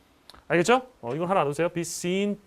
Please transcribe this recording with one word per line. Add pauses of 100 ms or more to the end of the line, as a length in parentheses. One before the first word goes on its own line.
(480)
알겠죠? (160)
어,
이건
하나
놔두세요.
be
seen